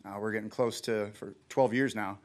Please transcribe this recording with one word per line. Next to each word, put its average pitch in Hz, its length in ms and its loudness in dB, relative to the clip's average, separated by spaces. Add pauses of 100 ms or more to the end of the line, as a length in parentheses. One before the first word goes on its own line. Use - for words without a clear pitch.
uh, 101 140 -8
we're 107 140 -2
getting 107 180 -2
close 117 300 0
to, 107 320 0
for - 200 -12 (160)
twelve 127 240 4
years 127 220 2
now, 101 300 -4